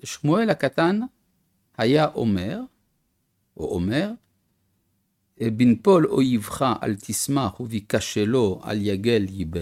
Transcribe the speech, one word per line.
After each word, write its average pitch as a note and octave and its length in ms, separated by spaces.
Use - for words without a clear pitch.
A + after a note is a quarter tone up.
"שמואל G3 460
הקטן E3+ 500
היה C#3 360
אומר", G#2+ 460
או - 180
אומר, A#2 360
"אה, A#2 100
בנפול B2+ 560
אויבך B2+ 760
אל A2+ 120
תשמח B2 680
ובכשלו A2 1040
אל G#2+ 140
יגל G2+ 460